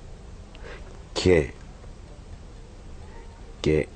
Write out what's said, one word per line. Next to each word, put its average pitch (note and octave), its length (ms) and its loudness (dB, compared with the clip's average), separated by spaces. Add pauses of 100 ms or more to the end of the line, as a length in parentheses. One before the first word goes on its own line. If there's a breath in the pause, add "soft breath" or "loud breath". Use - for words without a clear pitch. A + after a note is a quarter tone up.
(1120 loud breath)
Και, E2 360 8 (2000 loud breath)
και D2+ 360 6